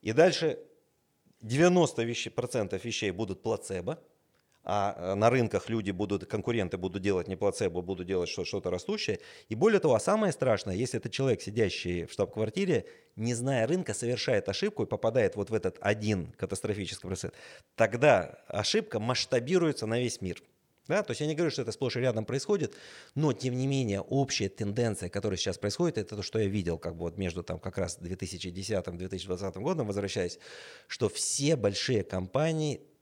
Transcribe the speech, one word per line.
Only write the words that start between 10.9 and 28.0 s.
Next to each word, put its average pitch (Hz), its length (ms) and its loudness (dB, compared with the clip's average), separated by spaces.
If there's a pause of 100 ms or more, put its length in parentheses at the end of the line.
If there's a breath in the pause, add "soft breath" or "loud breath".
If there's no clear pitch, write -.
этот 110 120 -8
человек, 135 300 2
сидящий 90 640 0
в - 80 -16
штаб-квартире, 110 720 0 (320 loud breath)
не 117 160 -2
зная 120 340 2
рынка, 160 260 0
совершает 120 540 0
ошибку - 360 -2
и - 20 0
попадает 113 500 2
вот 104 140 -2
в 107 40 -2
этот 95 280 0
один 104 560 2
катастрофический 98 680 -4
процесс, 92 240 -6 (440 loud breath)
тогда 113 720 4
ошибка 117 540 -2
масштабируется 127 840 2
на 113 140 2
весь 123 220 -2
мир. 90 200 -6 (460)
Да? 196 160 2
То - 80 -6
есть 117 100 -4
я 147 60 0
не 156 80 0
говорю, 151 160 2
что 135 100 -4
это 110 100 -4
сплошь 127 240 -2
и 127 40 0
рядом 113 260 2
происходит, 139 500 -2 (400 loud breath)
но 143 180 4
тем 123 220 -2
не 127 120 0
менее 120 340 0
общая 131 480 0
тенденция, 104 600 0
которая 101 280 -2
сейчас 92 200 -2
происходит, 143 400 0
это 104 180 -6
то, 101 60 -4
что - 180 -2
я 104 80 4
видел 87 300 0
как 85 180 -6
бы 82 60 -8
вот 85 160 -4
между 87 260 -4
там 90 160 -6
как - 180 -6
раз 87 200 -2
две 87 180 -6